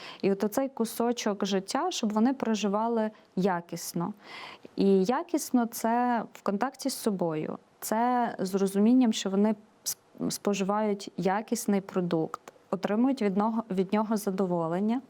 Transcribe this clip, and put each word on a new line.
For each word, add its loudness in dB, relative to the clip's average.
І 2
от 0
оцей -2
кусочок -2
життя, -2
щоб -2
вони 2
проживали 0
якісно. -2
І 4
якісно 0
це 0
в -20
контакті -2
з -6
собою, -2
це 0
з -2
розумінням, 4
що -2
вони 4
сп-, -6
споживають -2
якісний 0
продукт, -2
отримують 0
від 0
нього, 0
від 0
нього 0
задоволення 0